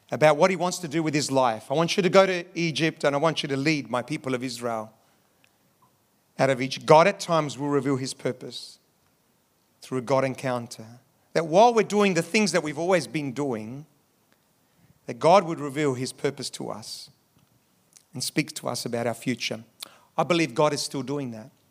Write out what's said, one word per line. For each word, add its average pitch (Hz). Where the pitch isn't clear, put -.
about 147
what 180
he 190
wants 175
to 180
do 156
with 156
his 131
life. 127
"I -
want 165
you 202
to 190
go 190
to 180
Egypt, 160
and 143
I 143
want 156
you 151
to 135
lead 139
my 123
people 131
of 120
Israel 117
out 135
of 127
Egypt." 131
God 160
at 196
times 151
will 143
reveal 139
his 127
purpose -
through 131
a -
God 135
encounter. 120
That 160
while 214
we're 220
doing 202
the 165
things 202
that 165
we've 151
always 170
been 139
doing, 127
that 123
God 170
would 165
reveal 143
his 123
purpose 139
to 127
us -
and 131
speak -
to -
us 123
about 120
our 117
future. 117
I 160
believe 160
God 151
is 139
still 139
doing 135
that. 110